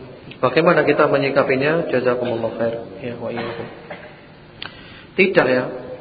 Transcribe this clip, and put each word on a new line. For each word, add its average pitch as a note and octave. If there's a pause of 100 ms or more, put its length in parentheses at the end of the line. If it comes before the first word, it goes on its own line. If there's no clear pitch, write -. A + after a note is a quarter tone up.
(380)
Bagaimana D#3+
kita D3
menyikapinya? C#3
Jazakumullah A#2+
khair. A#2 (240)
Ya, A#2+
wa A2+
iyyakum. A#2 (1500)
Tidak F#3
ya. B2+ (380)